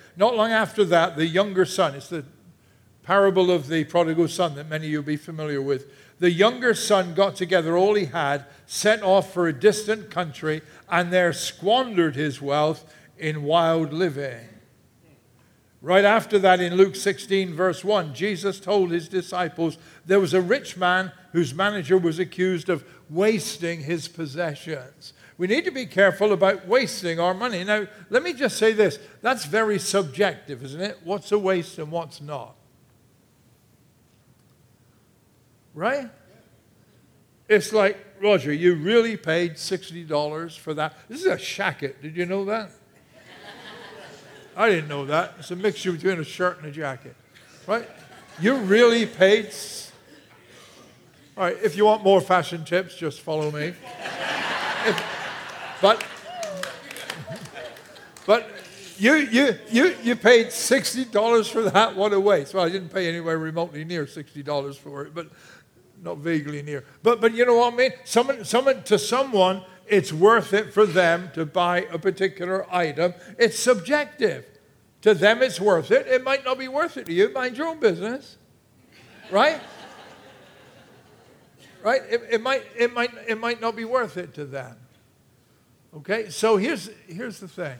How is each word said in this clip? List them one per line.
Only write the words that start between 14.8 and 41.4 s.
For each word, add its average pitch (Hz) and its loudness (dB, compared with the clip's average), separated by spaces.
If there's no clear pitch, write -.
Right 190 6
after 214 4
that, 185 6
in 175 -2
Luke 190 6
sixteen, 190 -2
verse 175 0
one, 185 0
Jesus 190 -4
told 185 0
his 170 -4
disciples 170 -4
there 190 4
was 175 2
a 185 4
rich 196 -2
man 180 0
whose 160 0
manager 190 0
was 165 0
accused 180 -2
of 165 -2
wasting 170 -2
his 156 -6
possessions. 151 -10
We 175 -2
need 233 0
to 359 -2
be 262 -8
careful 196 4
about 190 0
wasting 180 0
our 180 0
money. 208 -4
Now, 208 0
let 247 2
me 349 -4
just 247 -4
say 220 4
this. 208 2
That's 226 -2
very 208 0
subjective, 147 -2
isn't 143 -12
it? 208 -8
What's 185 -8
a 208 4
waste 190 -2
and 156 -10
what's 160 -8
not? 135 -12
Right? 240 -4
It's 214 2
like, 208 2
"Roger, 190 2
you 170 4
really 220 2
paid 165 -2
sixty 175 -8
dollars 156 -4
for - -10
that?" 151 -6
This 269 -14
is 381 -2
a 262 2
shacket. - -6